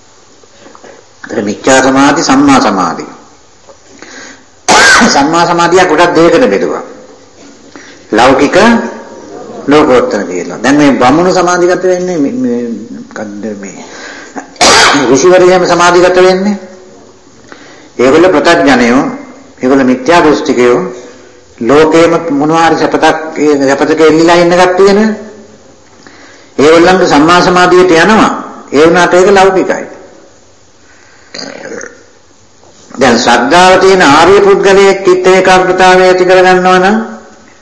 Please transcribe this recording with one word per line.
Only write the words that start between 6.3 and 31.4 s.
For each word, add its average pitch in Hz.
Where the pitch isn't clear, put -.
බෙදුවා. 95
ලෞකික, 135
ලෝකෝත්තර 127
කියලා. 87
දැන් 120
මේ 147
බමුණු 143
සමාධිගත 175
වෙන්නේ 180
මේ, 135
මේ 123
මොකද්ද 101
මේ 98
<coughs> -
ඍෂිවරයම 180
සමාධිගත 175
වෙන්නේ? 190
ඒගොල්ලෝ 147
ප්‍රත්‍යඥයෝ, 143
ඒගොල්ලෝ 131
මිත්‍යා 160
දෘෂ්ටිකයෝ, 123
ලෝකේම 156
මොනවා 151
හරි 160
සැපතක්, 156
ඒ 147
සැපතක 151
එල්ලිලා 160
ඉන්න 175
කට්ටියනේ. 190
ඒගොල්ලන්ට 170
සම්මා 160
සමාධියට 180
යනවා. 180
ඒ 147
වුණාට 170
ඒක 185
ලෞකිකයි. 190